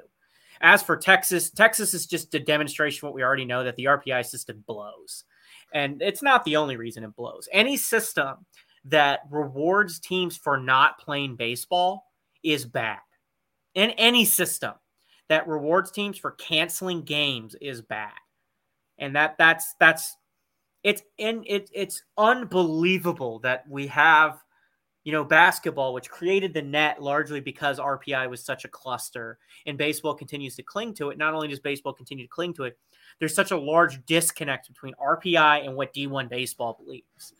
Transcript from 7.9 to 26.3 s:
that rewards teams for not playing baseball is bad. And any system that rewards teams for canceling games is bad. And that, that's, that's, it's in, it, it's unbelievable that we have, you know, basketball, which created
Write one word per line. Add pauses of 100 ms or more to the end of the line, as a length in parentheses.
that (100)
rewards
teams
for
not
playing
baseball (300)
is
bad. (760)
And
any
system (560)
that
rewards
teams
for
canceling
games
is
bad. (840)
And
that,
that's,
that's, (680)
it's (160)
in,
it,
it's (160)
unbelievable
that
we
have, (680)
you
know,
basketball,
which
created